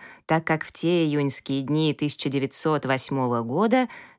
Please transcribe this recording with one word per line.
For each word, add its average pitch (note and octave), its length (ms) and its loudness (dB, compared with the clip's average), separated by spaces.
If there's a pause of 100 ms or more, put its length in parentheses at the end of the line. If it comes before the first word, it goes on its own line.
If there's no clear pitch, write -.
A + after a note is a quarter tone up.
(260)
так D#3+ 200 0
как D#3 180 0
в - 80 -10
те E3 340 2
июньские C#3 580 0
дни D3+ 300 2
тысяча D3 360 -2
девятьсот C#3+ 560 0
восьмого C3 560 0
года G#3+ 480 2 (300)